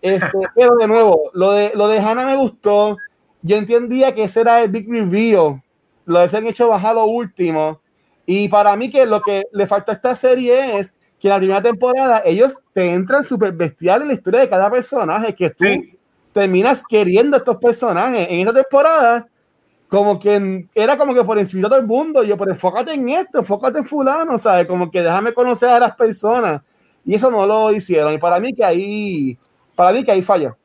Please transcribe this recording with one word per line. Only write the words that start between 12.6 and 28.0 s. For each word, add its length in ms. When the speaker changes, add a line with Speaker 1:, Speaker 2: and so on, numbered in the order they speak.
Speaker 1:
te 200
entran 320
súper 280
bestial 500
en 60
la 60
historia 260
de 80
cada 220
personaje, 640
que 160
tú 140
Speaker 2:
Sí. 340
Speaker 1:
terminas 540
queriendo 500
a 20
estos 180
personajes. 720
En 100
esta 120
temporada, 760
como 320
que 140
en-, 400
era 240
como 160
que 100
por 140
encima 240
de 80
todo 100
el 60
mundo, 380
yo, 120
"Pero 160
enfócate 400
en 160
esto, 300
enfócate 400
en 60
fulano", 540
¿sabes? 280
Como 240
que 120
déjame 300
conocer 380
a 100
las 140
personas. 680
Y 100
eso 160
no 160
lo 260
hicieron. 420